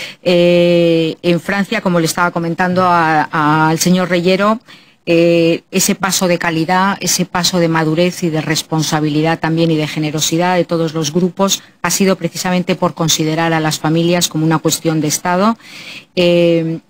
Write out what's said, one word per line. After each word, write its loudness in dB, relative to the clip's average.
Eh, 2
en 0
Francia, -4
como 0
le 0
estaba -2
comentando -2
a, 2
a, 2
al 0
señor 0
Reyero, 0
eh, 2
ese 0
paso -2
de 0
calidad, 0
ese -2
paso -2
de 2
madurez 0
y -2
de -2
responsabilidad -2
también 0
y 0
de -2
generosidad -2
de 2
todos -4
los -4
grupos -2
ha -2
sido 2
precisamente -4
por -2
considerar 0
a 0
las -2
familias 0
como -4
una 2
cuestión -2
de -2
Estado. 0
Eh, 2